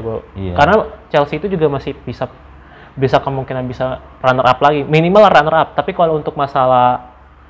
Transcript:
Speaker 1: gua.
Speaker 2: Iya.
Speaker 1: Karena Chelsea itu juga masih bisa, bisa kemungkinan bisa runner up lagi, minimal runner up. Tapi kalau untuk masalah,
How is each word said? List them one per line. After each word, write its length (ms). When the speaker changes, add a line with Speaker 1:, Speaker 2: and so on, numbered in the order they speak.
Speaker 1:
gua. 320
Speaker 2:
Iya. 240
Speaker 1:
Karena 160
Chelsea 300
itu 80
juga 240
masih 320
bisa, 240
bisa 300
kemungkinan 420
bisa 380
runner 240
up 160
lagi, 240
minimal 480
runner 260
up. 160
Tapi 220
kalau 240
untuk 160
masalah, 800